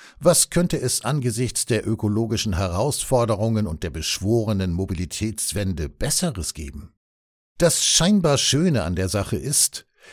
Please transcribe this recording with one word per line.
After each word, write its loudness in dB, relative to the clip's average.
Was 4
könnte 2
es -2
angesichts -2
der 0
ökologischen 0
Herausforderungen 0
und -6
der -4
beschworenen 0
Mobilitätswende -4
Besseres -4
geben? -14
Das 2
scheinbar 4
Schöne 2
an -2
der 0
Sache -2
ist, -2